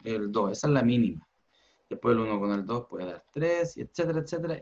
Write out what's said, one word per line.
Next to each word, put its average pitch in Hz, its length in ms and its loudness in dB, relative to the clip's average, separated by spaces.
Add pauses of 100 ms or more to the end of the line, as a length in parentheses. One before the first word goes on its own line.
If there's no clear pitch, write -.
el 107 260 -2
dos, 104 220 2
esa - 140 -4
es 147 60 4
la 131 100 4
mínima. 117 440 2 (600)
Después - 260 2
el 113 80 4
uno 107 180 -2
con 101 100 0
el 98 160 -2
dos 117 240 -4
puede 92 160 -8
dar 87 260 -12
tres, 170 440 0
y - 60 -8
etcétera, 160 360 -2
etcétera. 165 420 -4